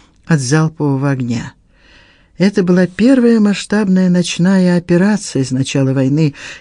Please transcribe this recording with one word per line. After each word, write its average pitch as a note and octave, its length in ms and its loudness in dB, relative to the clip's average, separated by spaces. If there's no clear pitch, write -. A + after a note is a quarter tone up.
от D#3+ 140 2
залпового C#3+ 680 -2
огня. B2+ 420 -6
Это G3 240 0
была F3+ 240 2
первая A#3 540 2
масштабная G3 680 0
ночная F3+ 680 0
операция F3 680 0
с B2+ 60 -8
начала C3+ 420 -2
войны, C#3+ 420 0